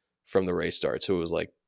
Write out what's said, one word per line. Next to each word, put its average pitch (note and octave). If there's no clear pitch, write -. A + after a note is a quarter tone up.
from F#2+
the F2+
race E2+
start. -
So F#2+
it F2
was, E2+
like, E2